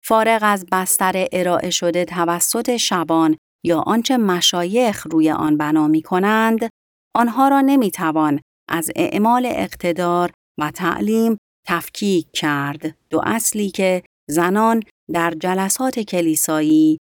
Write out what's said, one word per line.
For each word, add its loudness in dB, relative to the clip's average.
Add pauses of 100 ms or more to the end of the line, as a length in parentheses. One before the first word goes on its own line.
فارغ 2
از 0
بستر 0
ارائه 0
شده -2
توسط -2
شبان 0 (280)
یا 2
آنچه 0
مشایخ 0
روی 2
آن 0
بنا 2
می‌کنند، 0 (460)
آنها 2
را 4
نمی‌توان 2 (300)
از -4
اعمال 0
اقتدار -2 (280)
و -4
تعلیم 0 (300)
تفکیک -2
کرد، -4 (140)
دو -2
اصلی -2
که 0 (260)
زنان 2 (300)
در 0
جلسات -2
کلیسایی 2